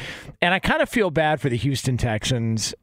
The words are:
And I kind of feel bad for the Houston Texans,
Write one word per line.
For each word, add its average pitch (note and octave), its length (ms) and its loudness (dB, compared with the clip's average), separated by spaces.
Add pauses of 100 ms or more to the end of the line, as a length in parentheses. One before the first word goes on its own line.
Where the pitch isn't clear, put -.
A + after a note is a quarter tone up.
(420)
And F3 120 4
I F#3+ 60 0
kind D#4 220 2
of C4+ 60 0
feel G3+ 240 2
bad D3+ 300 2
for C#3+ 80 0
the A#2+ 80 0
Houston B2+ 400 0
Texans, A2+ 840 0